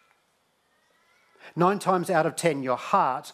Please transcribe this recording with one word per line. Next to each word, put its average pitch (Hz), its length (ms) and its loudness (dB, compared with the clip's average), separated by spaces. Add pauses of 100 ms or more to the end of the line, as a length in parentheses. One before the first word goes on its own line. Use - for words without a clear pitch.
(1600)
Nine 185 220 2
times 180 320 -2
out 165 160 2
of 156 100 -4
ten, 143 280 0
your 127 140 -2
heart 151 560 -2